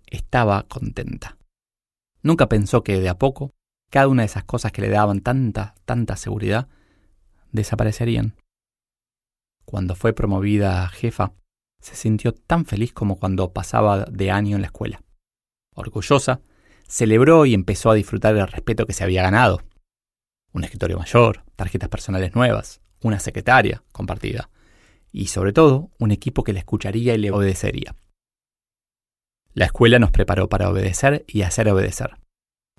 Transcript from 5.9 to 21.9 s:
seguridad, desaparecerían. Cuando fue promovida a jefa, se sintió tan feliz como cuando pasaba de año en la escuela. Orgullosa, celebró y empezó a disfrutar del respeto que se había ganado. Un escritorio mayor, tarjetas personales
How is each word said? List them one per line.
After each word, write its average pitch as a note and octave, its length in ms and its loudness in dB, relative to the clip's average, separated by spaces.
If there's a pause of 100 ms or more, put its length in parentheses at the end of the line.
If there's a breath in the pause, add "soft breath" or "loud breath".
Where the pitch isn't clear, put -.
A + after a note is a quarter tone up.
seguridad, G#2 500 -4 (840)
desaparecerían. A2 840 -2 (1300)
Cuando F#2 320 -6
fue A2+ 160 0
promovida G2 720 0
a F2+ 60 -4
jefa, - 440 -4 (480)
se - 140 -20
sintió A2+ 380 -2
tan E3 320 -2
feliz G#2+ 260 -4
como G2 260 -4
cuando F#2 360 -4
pasaba G2+ 500 0
de F#2+ 260 -4
año G2+ 280 0
en G2 40 -2
la F#2+ 60 -6
escuela. - 340 -10 (720)
Orgullosa, - 680 -2 (440 soft breath)
celebró C3 600 6
y B2 80 4
empezó G2+ 380 2
a A2 40 6
disfrutar G#2+ 400 0
del G2 120 2
respeto - 380 -4
que - 80 -8
se - 120 -4
había F#2 160 0
ganado. F#2+ 400 2 (880)
Un F2 140 -8
escritorio F2+ 340 -6
mayor, A2 460 2 (100)
tarjetas G2 320 -6
personales F#2 480 -6